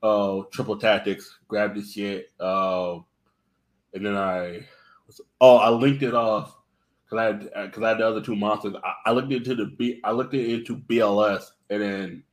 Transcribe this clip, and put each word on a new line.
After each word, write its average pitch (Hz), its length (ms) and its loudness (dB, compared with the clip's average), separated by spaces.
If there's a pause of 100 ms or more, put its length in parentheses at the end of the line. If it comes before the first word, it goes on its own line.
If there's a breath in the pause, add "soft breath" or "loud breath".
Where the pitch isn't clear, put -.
Oh, 101 420 2
triple 104 340 -6
tactics, 101 600 0 (100)
grabbed 104 280 -2
the 104 80 -8
shit, 101 560 -8
uh, 92 580 -2 (960)
and 95 120 -8
then 101 100 -2
I, 90 500 -4 (760 soft breath)
oh, 127 180 12
I 110 120 6
linked 135 320 2
it 120 120 -2
off 113 420 0 (520)
'cause 110 100 -6
I 113 60 0
had, 101 480 -6
'cause 107 120 -8
I 113 60 2
had 110 80 0
the 110 100 2
other 110 140 -2
two 113 140 -4
monsters. 101 460 -2
I, - 120 -6 (120)
I 113 60 2
linked 135 200 0
it 123 140 -4
to 127 80 -4
the 110 120 -4
B, 120 380 -6
I 104 80 -2
linked 127 220 -4
it 123 160 -2
into 113 260 -6
B 117 240 0
L 104 240 4
S, 101 280 -2 (180)
and 104 120 -2
then 98 500 -6